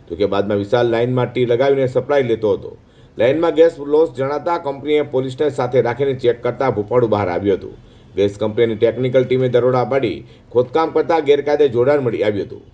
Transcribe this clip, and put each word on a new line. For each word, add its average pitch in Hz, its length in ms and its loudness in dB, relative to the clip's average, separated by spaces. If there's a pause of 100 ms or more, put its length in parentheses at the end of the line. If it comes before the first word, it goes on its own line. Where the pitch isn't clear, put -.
જો 85 100 -8
કે 98 140 0
બાદમાં 101 300 0
વિશાલ 120 280 2
લાઇનમાં 123 400 0
ટી 123 200 0
લગાવીને 135 360 2
સપ્લાય 127 440 0
લેતો 107 260 0
હતો. - 160 -12 (440)
લાઇનમાં 151 420 0
ગેસ 165 200 4 (160)
લોસ 156 240 2
જણાતા 147 400 -4
કંપનીએ 143 560 -2
પોલીસને 131 360 -2
સાથે 127 360 0
રાખીને 135 340 -2
ચેક 117 240 0
કરતા 123 260 -2
ભૂપાળું 107 440 0
બહાર 101 140 0
આવ્યું 92 300 0
હતું. - 160 -16 (400)
ગેસ 101 260 -2
કંપનીની 110 400 -2
ટેકનિકલ 123 440 0
ટીમે 127 240 0
દરોડા 123 420 2
પાડી 110 260 -2 (360)
ખોદકામ 135 420 0
કરતા 156 320 0
ગેરકાયદે 143 480 2
જોડાણ 135 300 2
મળી 98 200 -2
આવ્યું 98 240 -2
હતું. - 140 -18 (100)